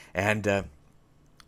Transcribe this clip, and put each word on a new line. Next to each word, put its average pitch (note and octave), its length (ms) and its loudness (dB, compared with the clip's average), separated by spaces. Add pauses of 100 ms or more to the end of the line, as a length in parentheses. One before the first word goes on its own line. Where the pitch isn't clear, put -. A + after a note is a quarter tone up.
(140)
And, G#2 340 0
uh, G2 160 2 (840)